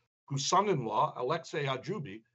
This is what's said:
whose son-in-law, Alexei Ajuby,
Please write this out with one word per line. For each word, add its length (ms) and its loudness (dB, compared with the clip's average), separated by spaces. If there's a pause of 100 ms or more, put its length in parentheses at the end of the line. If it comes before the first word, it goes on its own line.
(240)
whose 220 -4
son-in-law, 720 2
Alexei 500 -2
Ajuby, 560 -4 (120)